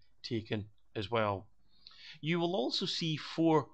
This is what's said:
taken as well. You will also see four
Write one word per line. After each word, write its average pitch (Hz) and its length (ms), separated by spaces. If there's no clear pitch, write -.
taken 107 440
as 104 160
well. 104 360
You 170 200
will 170 160
also 233 300
see 160 300
four 160 580